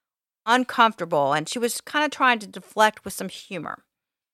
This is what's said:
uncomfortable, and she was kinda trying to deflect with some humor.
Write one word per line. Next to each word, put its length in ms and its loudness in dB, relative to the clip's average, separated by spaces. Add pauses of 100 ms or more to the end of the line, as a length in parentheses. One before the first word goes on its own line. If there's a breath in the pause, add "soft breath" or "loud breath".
(460)
uncomfortable, 880 2
and 140 -2
she 100 -6
was 240 -4
kinda 280 -2
trying 280 2
to 100 -12
deflect 580 0
with 80 -10
some 160 -8
humor. 540 -12 (500)